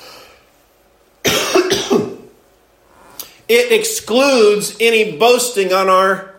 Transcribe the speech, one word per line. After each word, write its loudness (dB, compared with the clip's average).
it 2
excludes 0
any 0
boasting 0
on 0
our 0